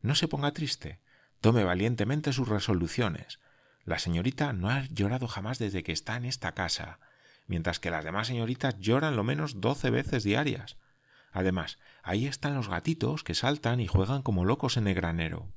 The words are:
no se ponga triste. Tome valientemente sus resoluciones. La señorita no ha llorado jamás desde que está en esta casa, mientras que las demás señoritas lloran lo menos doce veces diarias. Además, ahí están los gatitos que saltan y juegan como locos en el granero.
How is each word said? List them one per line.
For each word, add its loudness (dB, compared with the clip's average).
no 2
se 2
ponga 0
triste. -6
Tome 6
valientemente 2
sus 0
resoluciones. 0
La -2
señorita 0
no 0
ha 0
llorado 0
jamás -6
desde -2
que -4
está -4
en -6
esta -6
casa, -4
mientras -2
que -4
las -4
demás -2
señoritas -2
lloran 2
lo 2
menos -2
doce 0
veces 0
diarias. 0
Además, 0
ahí 0
están -4
los -2
gatitos 0
que -4
saltan 0
y 0
juegan 2
como 2
locos 2
en 2
el 2
granero. -2